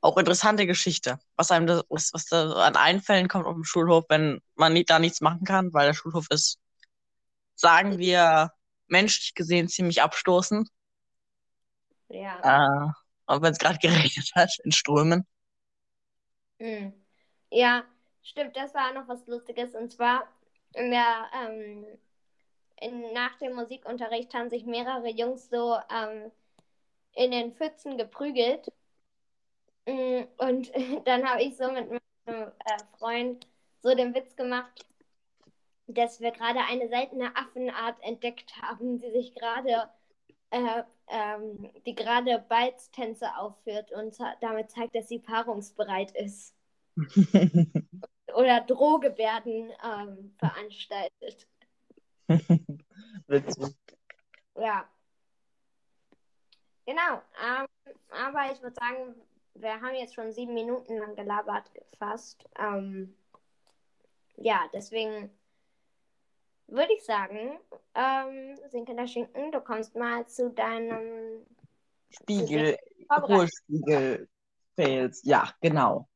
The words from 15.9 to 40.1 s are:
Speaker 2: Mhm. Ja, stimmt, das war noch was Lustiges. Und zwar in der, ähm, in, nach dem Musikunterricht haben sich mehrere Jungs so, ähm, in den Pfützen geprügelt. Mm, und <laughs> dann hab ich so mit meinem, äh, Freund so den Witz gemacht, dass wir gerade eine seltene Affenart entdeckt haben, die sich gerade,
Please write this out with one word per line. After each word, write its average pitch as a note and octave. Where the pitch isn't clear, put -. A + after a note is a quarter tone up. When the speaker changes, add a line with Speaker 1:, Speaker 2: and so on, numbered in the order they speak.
Speaker 2:
Mhm. G#3
Ja, A#3+
stimmt, -
das C4+
war C4
noch C4+
was B3
Lustiges. A#3+
Und A#3
zwar B3
in B3
der, A#3
ähm, G#3+
in, A#3+
nach B3
dem B3+
Musikunterricht A#3+
haben A#3+
sich A#3
mehrere A#3+
Jungs A#3
so, A#3+
ähm, A3
in B3+
den A#3+
Pfützen D#4
geprügelt. B3
Mm, B3+
und B3+
<laughs> C4
dann B3+
hab A#3+
ich B3+
so C4
mit B3
meinem, A#3+
äh, G#3+
Freund A#3+
so B3+
den B3
Witz C4
gemacht, B3
dass A#3
wir A#3
gerade A#3
eine A#3+
seltene B3
Affenart A#3+
entdeckt A#3+
haben, A#3+
die A#3+
sich B3
gerade, A#3